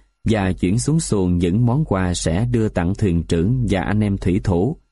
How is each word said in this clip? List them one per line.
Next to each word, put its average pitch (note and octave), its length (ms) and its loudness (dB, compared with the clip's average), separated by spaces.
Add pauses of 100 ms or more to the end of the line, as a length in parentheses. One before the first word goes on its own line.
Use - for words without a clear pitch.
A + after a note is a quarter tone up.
(240)
và G2 280 2
chuyển F#2+ 260 0
xuống D3+ 220 0
xuồng F#2 380 0
những F2+ 280 2
món C#3 180 0
quà F#2 300 0
sẽ F2 360 0
đưa A2+ 180 0
tặng F#2 260 -2
thuyền E2+ 280 0
trưởng G2+ 480 0
và F#2+ 100 0
anh G2+ 200 -2
em G2 180 0
thủy F#2+ 260 0
thủ. G2 320 0 (160)